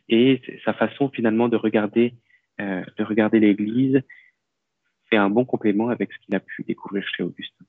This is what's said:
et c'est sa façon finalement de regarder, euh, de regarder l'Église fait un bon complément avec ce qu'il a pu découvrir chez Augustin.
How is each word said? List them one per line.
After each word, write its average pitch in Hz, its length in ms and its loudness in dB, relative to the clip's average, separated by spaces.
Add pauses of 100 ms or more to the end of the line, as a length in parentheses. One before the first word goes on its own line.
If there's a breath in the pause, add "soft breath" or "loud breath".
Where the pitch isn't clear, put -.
et 127 360 4
c'est - 220 -14
sa 135 80 -2
façon 131 360 -2
finalement 117 380 0
de 117 100 0
regarder, 113 580 0 (440)
euh, 98 240 -6 (140)
de 107 60 -4
regarder 107 360 2
l'Église 110 600 2 (1080 soft breath)
fait 113 40 2
un 101 140 4
bon 120 160 2
complément 113 440 -2
avec 104 220 -4
ce - 140 -20
qu'il 98 80 -6
a 95 60 -2
pu - 240 -14
découvrir - 440 -8
chez - 140 -8
Augustin. - 480 -10